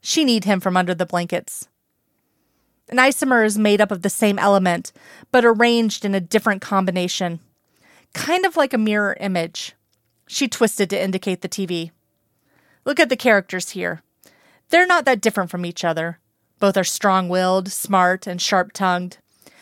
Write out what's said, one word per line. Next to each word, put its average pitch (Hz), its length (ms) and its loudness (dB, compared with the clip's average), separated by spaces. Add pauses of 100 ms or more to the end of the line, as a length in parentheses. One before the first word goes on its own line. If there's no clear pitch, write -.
She - 240 0
kneed 233 200 2
him 190 160 2
from 185 160 0
under 180 180 2
the 175 120 -2
blankets. - 640 -6 (1200)
"An 247 100 -2
isomer 262 460 4
is 214 120 0
made 208 240 4
up 208 120 2
of 175 100 -8
the 196 80 0
same 208 280 0
element, 185 540 2 (380)
but 247 140 4
arranged 233 600 2
in 196 100 0
a 196 60 0
different 202 400 0
combination. 180 800 -2 (720)
Kind 370 320 -2
of 370 120 0
like 277 180 0
a 247 40 0
mirror 208 420 0
image." 175 540 -6 (520)
She - 220 -4
twisted 208 420 0
to 196 120 -4
indicate 190 380 -4
the 185 80 -10
T 196 160 -6
V. 165 280 -6 (920)
"Look 285 160 -2
at 302 80 4
the 254 80 -2
characters 196 540 -2
here. 175 320 -8 (680)
They're 359 180 4
not 349 200 2
that 254 160 2
different 202 280 -2
from 180 140 -6
each 175 180 -8
other. 165 360 -4 (400)
Both 196 180 2
are 190 80 2
strong-willed, 185 880 0
smart, 185 540 0
and 180 140 -8
sharp-tongued. 180 760 -2 (460)